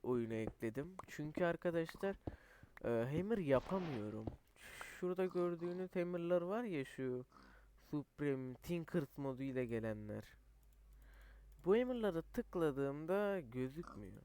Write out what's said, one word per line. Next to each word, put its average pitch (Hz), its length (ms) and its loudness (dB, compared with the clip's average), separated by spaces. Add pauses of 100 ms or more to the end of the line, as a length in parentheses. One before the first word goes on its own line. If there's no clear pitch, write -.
oyuna 117 320 0
ekledim. 120 600 -4 (120)
Çünkü 151 360 -2
arkadaşlar, 170 720 0 (680)
e, - 40 2
hammer 151 500 2
yapamıyorum. 131 880 2 (760)
Şurada 180 260 2
gördüğünüz 175 720 0
hammer'lar 175 460 4
var 202 200 0
ya, 165 220 0
şu 127 400 -2 (680)
Supreme 135 640 -2
Tinkers 165 640 -2
modu 135 240 -2
ile 131 240 0
gelenler. 107 580 -2 (1400)
Bu 190 120 6
hammer'ları 226 460 2
tıkladığımda 165 1160 0
gözükmüyor. 117 840 -6